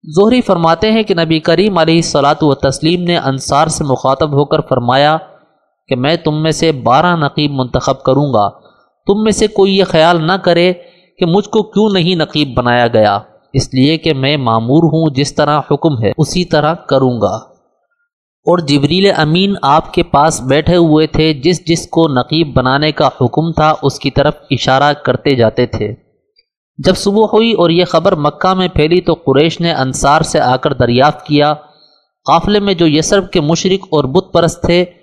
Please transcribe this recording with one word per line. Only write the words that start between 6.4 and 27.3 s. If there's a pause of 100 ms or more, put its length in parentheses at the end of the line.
میں
سے
بارہ
نقیب
منتخب
کروں
گا، (580)
تم
میں
سے
کوئی
یہ
خیال
نہ
کرے (440)
کہ
مجھ
کو
کیوں
نہیں
نقیب
بنایا
گیا، (340)
اس
لیے
کہ
میں
مامور
ہوں،
جس
طرح (100)
حکم
ہے
اسی
طرح
کروں
گا۔ (920)
اور
جبریل
امین
آپ
کے
پاس
بیٹھے
ہوئے
تھے،
جس
جس
کو
نقیب
بنانے
کا
حکم
تھا (100)
اس
کی
طرف (180)
اشارہ
کرتے
جاتے
تھے۔ (840)
جب
صبح